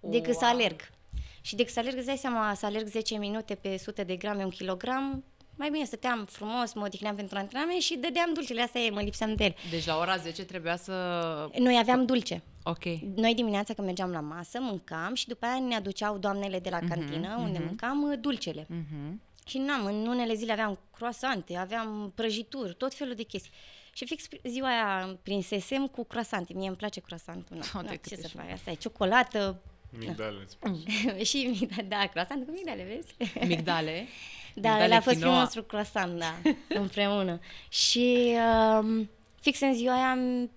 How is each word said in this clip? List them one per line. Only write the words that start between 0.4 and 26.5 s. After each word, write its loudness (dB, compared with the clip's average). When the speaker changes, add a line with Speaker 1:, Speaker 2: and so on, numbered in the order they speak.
Speaker 2:
Wow. 8
Speaker 1:
alerg." 2
Și -8
decât 2
să -2
alerg, -2
îți -4
dai -2
seama, 0
să -4
alerg -2
zece -2
minute -4
pe -4
sută -6
de -2
grame, -2
un -2
kilogram, -4
mai -4
bine 0
stăteam -2
frumos, -4
mă -4
odihneam -4
pentru -6
antrenament -2
și 0
dădeam 0
dulcele, -2
asta -2
e, 2
mă -2
lipseam -2
de 2
el. 2
Speaker 2:
Deci -2
la 2
ora 2
zece -6
trebuia -4
să -8
Speaker 1:
Noi 8
aveam 4
dulce. 0
Speaker 2:
Ok. -4
Speaker 1:
Noi 4
dimineața 0
când -4
mergeam -2
la -4
masă, -8
mâncam -4
și -4
după -6
aia 0
ne 0
aduceau -2
doamnele 0
de -4
la -2
Speaker 2:
Mhm, 0
Speaker 1:
cantină, -2
unde 0
Speaker 2:
mhm. -2
Speaker 1:
mâncam, 0
uh, 0
dulcele. -4
Speaker 2:
Mhm. -8
Speaker 1:
Și -6
n-am, 0
în 0
unele 2
zile -2
aveam 0
croissante, -4
aveam -4
prăjituri, -4
tot -4
felul -6
de -8
chestii. -10
Și -10
fix -8
pri-, -16
ziua -2
aia 0
prinsesem -2
cu -6
croissante. -4